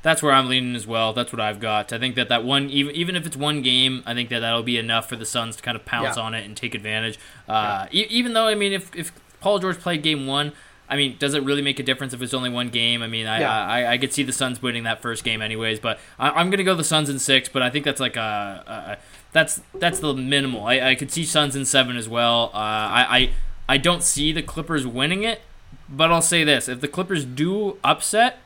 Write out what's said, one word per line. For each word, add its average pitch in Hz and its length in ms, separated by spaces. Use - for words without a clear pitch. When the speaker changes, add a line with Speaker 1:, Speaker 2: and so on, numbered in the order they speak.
Speaker 1:
that's 160 200
where 147 100
I'm 131 160
leaning 127 260
as 107 120
well. 113 260
That's 120 200
what 117 80
I've 107 200
got. 107 320
I 113 60
think 123 180
that, 123 120
that 117 160
one, 139 260
even, 143 240
even 170 220
if 160 100
it's 160 100
one 147 260
game, 127 440
I 120 80
think 120 160
that 120 100
that'll 117 220
be 120 160
enough 113 300
for 123 80
the 110 100
Suns 113 300
to - 60
kind 120 140
of 104 80
pounce 123 320
Speaker 2:
Yeah. 120 60
Speaker 1:
on 110 120
it 110 100
and 104 120
take - 180
advantage. 110 440
Uh, 104 420
Speaker 2:
Yeah. 185 120
Speaker 1:
e-, 214 80
even 240 220
though, 226 160
I 214 60
mean, 202 180
if, 190 240
if 165 160
Paul 202 200
George 180 180
played 175 240
game 147 240
one, 143 260
I 135 80
mean, 139 240
does 139 140
it 143 100
really 139 180
make 139 160
a 135 60
difference 131 280
if 123 80
it's 127 140
only 127 160
one 120 200
game? 117 320
I 113 40
mean, 113 220
I, 110 120
Speaker 2:
Yeah. 110 260
Speaker 1:
I, 120 260
I 123 60
could 131 140
see 143 120
the 127 80
Suns 123 280
winning 120 240
that 113 160
first 117 220
game 113 180
anyways, 110 380
but 113 220
I, 135 120
I'm 175 200
gonna 196 140
go 190 100
the 165 80
Suns 156 260
in 135 120
six, 131 280
but 131 140
I 123 80
think 143 140
that's 139 160
like 123 160
a, 104 500
a, - 60
a, 101 260
that's, 160 280
that's 175 260
the 151 140
minimal. 131 520
I, 127 140
I 131 160
could 131 160
see 165 120
Suns 147 300
in 139 100
seven 127 320
as 113 120
well. 117 440
Uh, - 40
I, 107 520
I, 127 220
I - 20
don't 170 260
see 151 300
the 160 100
Clippers 156 420
winning 135 380
it, 220 180
but 156 220
I'll 165 120
say 170 200
this. 143 260
If 127 120
the 143 80
Clippers 180 360
do 175 600
upset 208 600